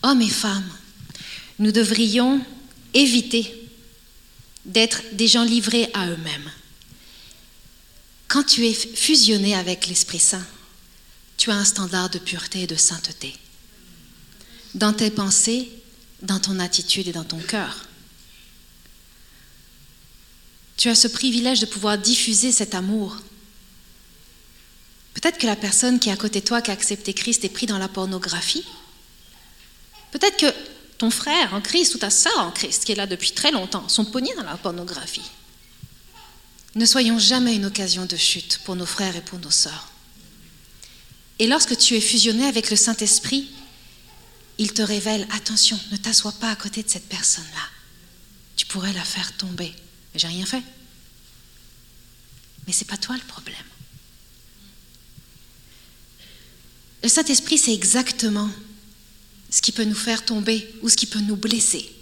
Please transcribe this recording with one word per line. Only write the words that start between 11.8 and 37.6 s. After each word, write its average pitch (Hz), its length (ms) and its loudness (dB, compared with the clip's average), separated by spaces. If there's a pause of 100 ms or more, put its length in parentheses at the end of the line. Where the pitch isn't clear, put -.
de 180 100 -6
pureté 180 440 -6
et 175 40 -6
de 165 80 -4
sainteté. 156 600 -2 (1400)
Dans 214 180 2
tes 214 180 0
pensées, 226 600 0 (500)
dans 190 180 -2
ton 190 200 -2
attitude 180 480 -2
et 175 40 -6
dans 165 120 -6
ton 165 160 -8
cœur. 170 480 -6 (3000)
Tu - 120 2
as 226 60 2
ce 240 120 6
privilège 240 520 0
de 220 60 0
pouvoir 208 320 -2
diffuser 226 540 2
cet 202 220 0
amour. 196 420 -2 (2000)
Peut-être - 240 0
que - 80 -2
la 208 100 2
personne 240 440 2
qui 226 100 4
est 190 40 2
à 196 40 -2
côté 208 240 -2
de - 40 -6
toi, 233 160 0
qui 226 100 -4
a - 20 -2
accepté 196 400 -4
Christ, 226 320 0
est 185 40 0
prise - 200 -4
dans 208 80 -2
la 190 100 -2
pornographie. 185 800 -4 (1500)
Peut-être 381 260 2
que 294 160 4 (440)
ton 226 140 2
frère 294 420 2
en 202 80 -2
Christ 339 340 2
ou - 40 -8
ta 202 100 -2
sœur 339 300 4
en 185 120 0
Christ, - 340 -2
qui 226 60 -2
est 202 40 0
là 202 100 -4
depuis 190 260 -2
très - 200 2
longtemps, 190 380 -4
sont 214 160 2
pognés 254 300 -4
dans 285 80 -8
la 165 140 -8
pornographie. 175 720 -8 (1500)
Ne 226 100 2
soyons 233 340 4
jamais 247 360 4
une 202 100 0